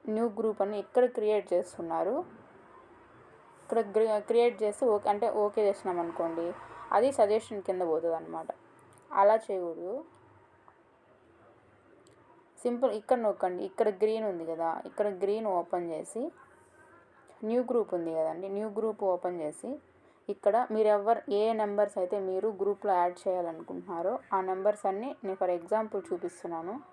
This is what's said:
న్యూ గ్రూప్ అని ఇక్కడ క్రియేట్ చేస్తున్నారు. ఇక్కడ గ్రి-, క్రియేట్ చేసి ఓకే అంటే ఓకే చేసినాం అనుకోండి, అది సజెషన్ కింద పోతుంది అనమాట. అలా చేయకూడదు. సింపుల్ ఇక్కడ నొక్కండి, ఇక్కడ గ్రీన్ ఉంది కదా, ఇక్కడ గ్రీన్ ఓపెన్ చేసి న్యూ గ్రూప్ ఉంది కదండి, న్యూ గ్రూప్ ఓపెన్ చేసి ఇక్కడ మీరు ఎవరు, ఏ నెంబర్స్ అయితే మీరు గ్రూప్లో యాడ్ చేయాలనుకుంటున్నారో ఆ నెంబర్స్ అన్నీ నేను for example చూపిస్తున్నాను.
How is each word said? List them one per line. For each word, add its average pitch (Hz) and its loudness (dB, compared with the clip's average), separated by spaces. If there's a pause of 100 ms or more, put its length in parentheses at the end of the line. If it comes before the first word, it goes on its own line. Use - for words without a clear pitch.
(140)
న్యూ 226 0 (100)
గ్రూప్ 214 -2
అని 208 -4
ఇక్కడ 247 2 (120)
క్రియేట్ 214 2
చేస్తున్నారు. 170 -2 (1500)
ఇక్కడ 233 0 (140)
గ్రి-, 214 2
క్రియేట్ 233 4
చేసి 208 0 (120)
ఓకే 208 0
అంటే 208 2 (160)
ఓకే 208 0
చేసినాం 190 -2
అనుకోండి, 170 -2 (520)
అది 233 6 (100)
సజెషన్ 214 2
కింద 185 0
పోతుంది 165 0
అనమాట. 160 -10 (760)
అలా 208 8 (100)
చేయకూడదు. 175 -4 (2750)
సింపుల్ 240 0
ఇక్కడ 240 2
నొక్కండి, 190 0
ఇక్కడ 220 2 (160)
గ్రీన్ 220 0
ఉంది 165 -6
కదా, 165 -2 (200)
ఇక్కడ 208 -2 (180)
గ్రీన్ 214 0
ఓపెన్ 175 -2
చేసి - -8 (1300)
న్యూ 240 2 (100)
గ్రూప్ 226 0
ఉంది 165 -4
కదండి, 160 -2 (100)
న్యూ 214 -4
గ్రూప్ 214 -2 (100)
ఓపెన్ 175 -4
చేసి 202 -8 (600)
ఇక్కడ 202 2 (180)
మీరు 220 4
ఎవరు, 208 2 (180)
ఏ - 4 (180)
నెంబర్స్ 208 2
అయితే 180 0 (100)
మీరు 190 0 (120)
గ్రూప్లో 196 0
యాడ్ 180 2
చేయాలనుకుంటున్నారో 175 -4 (240)
ఆ - 4 (120)
నెంబర్స్ 190 0
అన్నీ 208 -4 (160)
నేను 190 -4
for 185 2
example 214 -2
చూపిస్తున్నాను. 175 -6 (180)